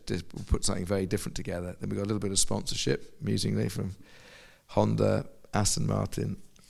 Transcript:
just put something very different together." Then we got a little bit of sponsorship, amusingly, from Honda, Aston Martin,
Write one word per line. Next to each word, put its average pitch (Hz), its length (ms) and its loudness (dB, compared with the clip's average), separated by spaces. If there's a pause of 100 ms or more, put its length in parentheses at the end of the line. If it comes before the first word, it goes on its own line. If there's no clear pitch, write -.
just 95 400 -6
put - 180 2
something 95 200 0
very 95 200 0
different 92 300 -2
together." 90 440 -4
Then 101 100 -6
we 101 60 -2
got 98 80 -2
a 101 80 -2
little 104 80 0
bit 98 120 -2
of 95 80 2
sponsorship, - 840 0
amusingly, 107 480 0
from 98 260 -4 (720)
Honda, 104 600 4 (260)
Aston 104 320 2
Martin, 104 520 0 (320)